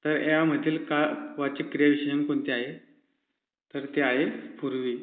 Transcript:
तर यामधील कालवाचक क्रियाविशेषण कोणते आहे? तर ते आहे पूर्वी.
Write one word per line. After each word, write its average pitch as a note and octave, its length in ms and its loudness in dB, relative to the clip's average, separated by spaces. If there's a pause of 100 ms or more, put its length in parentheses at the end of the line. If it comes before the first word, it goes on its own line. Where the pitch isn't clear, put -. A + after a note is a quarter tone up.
तर D3+ 220 0
यामधील D#3 580 2
कालवाचक - 840 -2
क्रियाविशेषण C#3+ 540 4
कोणते C#3 260 -2
आहे? C3 260 -4 (960)
तर C#3 120 -6 (100)
ते D3 60 2
आहे C3+ 280 2
पूर्वी. B2+ 720 -4